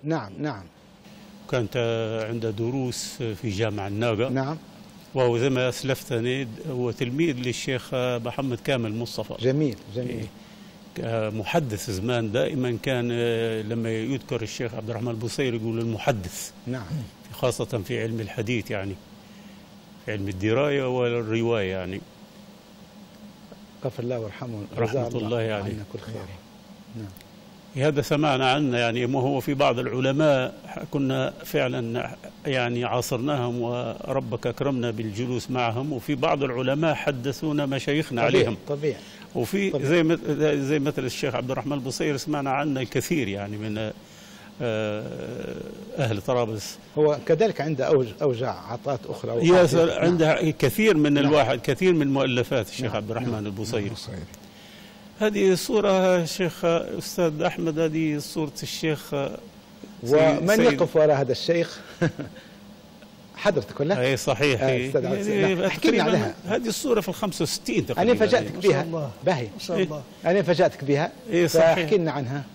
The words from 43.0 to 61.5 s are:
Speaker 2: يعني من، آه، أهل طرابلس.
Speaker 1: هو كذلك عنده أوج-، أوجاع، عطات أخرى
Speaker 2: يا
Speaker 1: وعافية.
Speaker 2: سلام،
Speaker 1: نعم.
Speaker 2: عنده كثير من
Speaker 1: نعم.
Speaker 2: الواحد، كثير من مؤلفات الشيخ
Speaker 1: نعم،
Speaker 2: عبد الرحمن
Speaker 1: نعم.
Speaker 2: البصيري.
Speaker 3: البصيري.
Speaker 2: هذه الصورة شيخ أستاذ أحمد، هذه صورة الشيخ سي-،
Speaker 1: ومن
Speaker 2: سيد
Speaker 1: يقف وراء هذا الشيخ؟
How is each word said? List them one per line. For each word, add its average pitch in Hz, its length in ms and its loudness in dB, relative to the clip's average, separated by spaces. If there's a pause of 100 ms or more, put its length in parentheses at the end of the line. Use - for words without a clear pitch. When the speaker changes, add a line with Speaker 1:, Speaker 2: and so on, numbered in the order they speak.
Speaker 2:
يعني 101 300 -6
من، 107 340 -4 (720)
آه، 110 920 -4 (440)
أهل 110 240 0
طرابلس. 117 560 -2 (200)
Speaker 1:
هو 147 280 4
كذلك 170 360 2
عنده 139 260 -2
أوج-، 131 340 2
أوجاع، 113 500 -2
عطات 123 280 -4 (100)
أخرى - 220 -6 (160)
Speaker 2:
يا 175 60 10
Speaker 1:
وعافية. 180 140 10
Speaker 2:
سلام، 165 200 6
Speaker 1:
نعم. - 180 2
Speaker 2:
عنده 160 460 4
كثير 190 460 4
من 147 160 6
Speaker 1:
نعم. 143 120 6
Speaker 2:
الواحد، 135 360 4
كثير 180 320 4
من 147 200 4
مؤلفات 131 560 2
الشيخ 127 160 -6
Speaker 1:
نعم، 110 100 -2
Speaker 2:
عبد 107 160 -2
الرحمن 117 200 -2
Speaker 1:
نعم. 107 140 -2
Speaker 2:
البصيري. 107 380 -4
Speaker 3:
البصيري. - 340 -8 (1040)
Speaker 2:
هذه 208 320 4
الصورة 185 760 4
شيخ 175 400 -2
أستاذ 165 760 0
أحمد، 165 380 -2
هذه 156 380 0
صورة 147 340 -4 (120)
الشيخ - 460 -4
سي-، 139 200 -2 (720)
Speaker 1:
ومن 156 520 6
Speaker 2:
سيد 220 40 4 (140)
Speaker 1:
يقف 160 220 2
وراء 151 260 6
هذا 127 100 0
الشيخ؟ 170 480 0 (220)